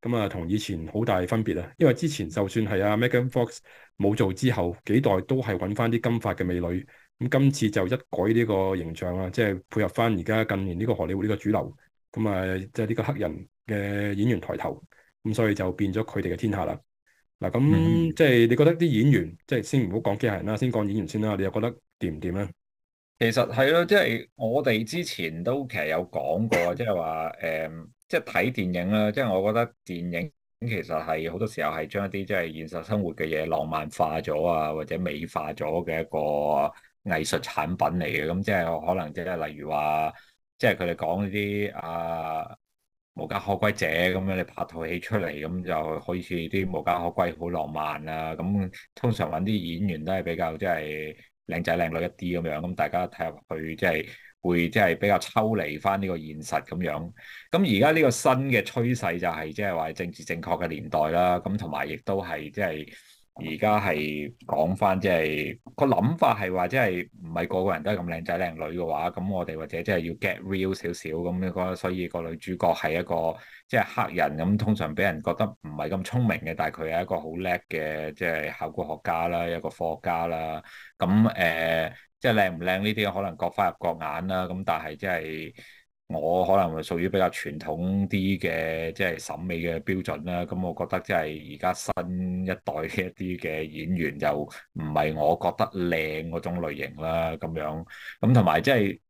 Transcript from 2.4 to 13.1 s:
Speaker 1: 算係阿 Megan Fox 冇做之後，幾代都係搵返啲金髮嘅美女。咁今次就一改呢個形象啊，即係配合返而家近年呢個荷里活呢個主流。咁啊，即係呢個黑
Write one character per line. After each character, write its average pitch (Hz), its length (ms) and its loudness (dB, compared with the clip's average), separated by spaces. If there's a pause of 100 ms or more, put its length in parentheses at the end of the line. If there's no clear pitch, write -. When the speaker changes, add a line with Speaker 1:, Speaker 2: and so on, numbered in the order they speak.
Speaker 1:
算 110 180 0
係 98 200 0
阿 104 120 4
Megan 123 320 4
Fox 123 300 0 (400)
冇 101 160 4
做 98 180 4
之 120 200 2
後， 87 320 0
幾 110 160 4
代 101 220 4
都 131 200 0
係 98 160 0
搵 92 160 -2
返 117 160 2
啲 117 100 2
金 117 200 2
髮 101 160 0
嘅 92 80 -2
美 90 100 0
女。 87 320 -2 (320)
咁 123 100 -2
今 135 220 6
次 120 200 2
就 101 140 2
一 92 60 -2
改 113 420 0
呢 117 120 6
個 95 320 2
形 82 180 -4
象 90 240 -4
啊， 92 120 -2
即 113 120 0
係 98 260 0
配 107 140 0
合 95 60 2
返 113 280 2
而 85 60 -2
家 110 220 2
近 95 200 -2
年 87 140 -4
呢 104 80 0
個 120 80 2
荷 85 120 -2
里 87 80 -2
活 95 80 -2
呢 107 60 0
個 107 80 0
主 - 140 0
流。 101 260 0 (360)
咁 110 160 0
啊， 92 300 0 (140)
即 117 100 -2
係 110 40 0
呢 113 80 0
個 113 80 -2
黑 139 160 0